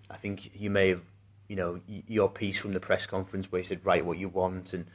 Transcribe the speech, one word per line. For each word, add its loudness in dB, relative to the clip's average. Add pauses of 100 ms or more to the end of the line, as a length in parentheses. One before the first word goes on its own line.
I -14
think -10
you -6
may 6
have, 2 (460)
you -10
know, -2
y-, -12
your 4
piece -2
from -2
the 0
press 0
conference -4
where 0
you -4
said, -4
"Write 6
what -2
you -6
want," -2
and -6